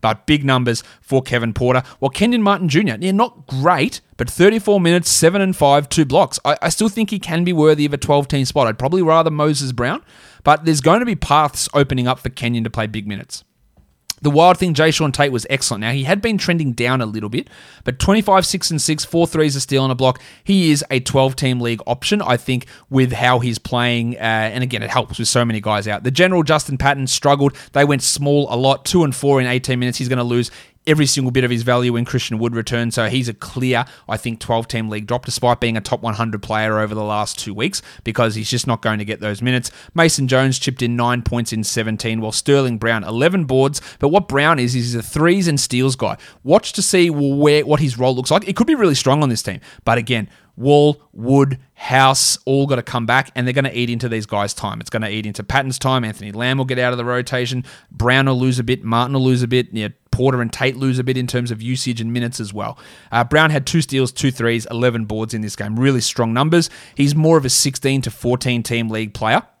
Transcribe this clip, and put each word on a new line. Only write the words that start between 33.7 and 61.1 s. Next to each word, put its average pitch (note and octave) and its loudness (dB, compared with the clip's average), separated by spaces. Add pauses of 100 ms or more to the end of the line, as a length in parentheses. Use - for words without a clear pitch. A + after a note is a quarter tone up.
I A2 -4
think, A#2 -8
twelve A2+ -4
team A2+ -6
league G#2+ -8
drop, B2 -4
despite B2 0
being A#2 0
a G#2+ -4
top - -4
one A#2 -4
hundred G#2 -4
player G#2+ -2
over G#2+ -2
the G#2+ -4
last G#2 -4
two G2+ -10
weeks, C#3+ -4 (220)
because A2+ -2
he's A2 -6
just A#2+ -4
not A#2 -2
going G#2+ -2
to G#2 -6
get G#2+ -8
those G#2 -6
minutes. B2+ -2 (240)
Mason D#3 2
Jones C3 2
chipped B2+ -4
in A#2+ 0
nine A#2+ 0
points A#2+ -4
in A2 -4
seventeen, A2 -4
while G#2+ -6
Sterling C3+ 2
Brown, A2+ 0
eleven D3 0
boards. C3+ 0 (180)
But C#3+ 2
what F#3+ 2
Brown D3 2
is, B2 0
is A#2+ -2
he's A#2+ -6
a A#2 -4
threes F3 2
and C#3+ 2
steals B2+ 0
guy. - -4 (260)
Watch E3 4
to F#3+ -4
see F3 2
where, D3 2
what D3 2
his C3 0
role B2+ 2
looks B2+ -4
like. D3+ 2
It G3 -4
could A#3 2
be D#4+ 2
really G3+ 2
strong C#3 2
on C3+ 2
this A2+ -2
team. - -10 (240)
But A2+ 2
again, A2+ -2 (260)
Wall, D3 4 (100)
Wood, C3+ 2 (160)
House, C3+ 2
all C#3 2
gotta B2+ 0
come A#2+ -4
back, C3 2
and B2 -2
they're B2+ -2
gonna C3+ 0
eat A#2+ -2
into A#2+ -4
these A2+ -4
guys' G2+ -2
time. G#2+ -8
It's A2+ -14
gonna A2 -4
eat G#2+ -6
into G#2+ -8
Patton's C3 -2
time. C3 0
Anthony G#2 -10
Lamb B2 -2
will C3+ -2
get B2+ -4
out B2 0
of B2 -4
the A#2+ -6
rotation. B2 -4 (260)
Brown C3 2
will C3 0
lose B2+ 0
a B2 -2
bit. B2 -2
Martin A#2+ -2
will C3 0
lose B2+ 2
a A#2+ -2
bit. B2 0
Yeah, G#2+ -4 (220)
Porter B2+ 0
and A#2 -4
Tate C3 -2
lose C3 0
a B2+ -2
bit B2+ -2